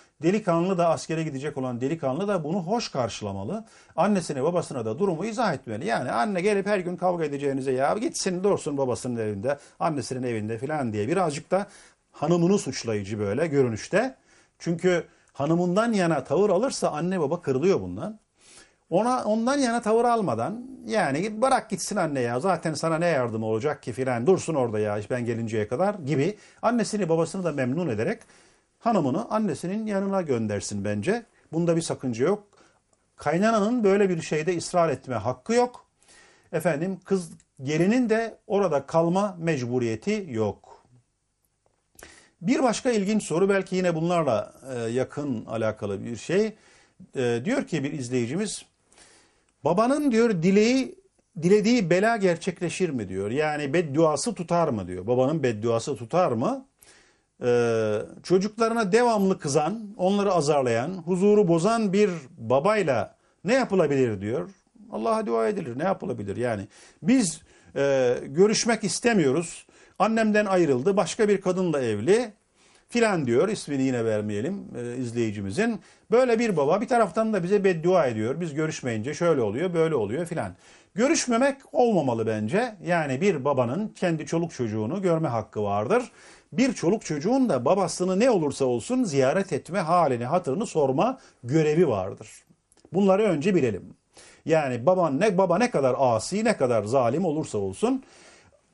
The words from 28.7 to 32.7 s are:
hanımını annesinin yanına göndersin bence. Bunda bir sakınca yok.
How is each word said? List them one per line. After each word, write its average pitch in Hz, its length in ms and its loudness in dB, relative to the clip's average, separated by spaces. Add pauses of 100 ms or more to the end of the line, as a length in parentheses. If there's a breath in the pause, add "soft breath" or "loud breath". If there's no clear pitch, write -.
hanımını 190 520 0
annesinin 214 560 -4
yanına 196 360 -2
göndersin 104 640 -2
bence. 104 420 -2 (260 soft breath)
Bunda 170 240 0
bir 165 60 0
sakınca 131 440 -2
yok. 202 180 0 (720 soft breath)